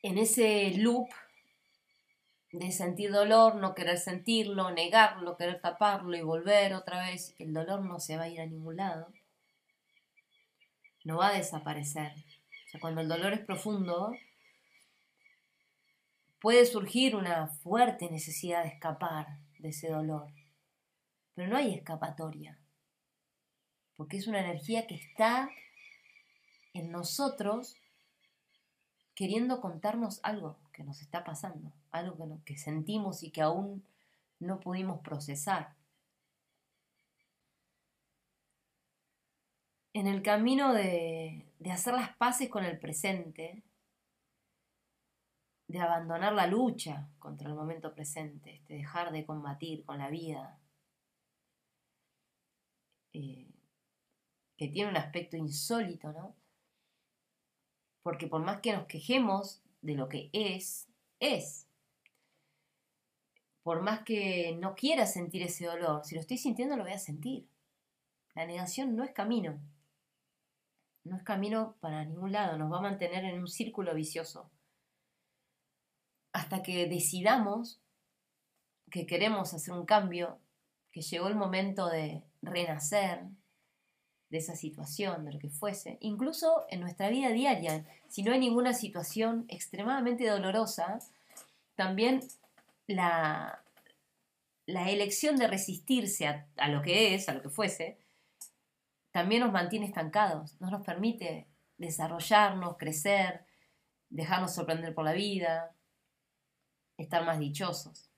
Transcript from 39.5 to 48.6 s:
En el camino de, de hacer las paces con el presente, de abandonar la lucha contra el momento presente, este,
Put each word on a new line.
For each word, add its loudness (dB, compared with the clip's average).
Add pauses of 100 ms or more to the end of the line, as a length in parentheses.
En 0
el 0
camino 4
de, 0 (140)
de -6
hacer -2
las -2
paces 2
con -2
el -4
presente, -6 (2000)
de -8
abandonar 2
la 4
lucha 0 (120)
contra -12
el -6
momento -6
presente, -10
este, -20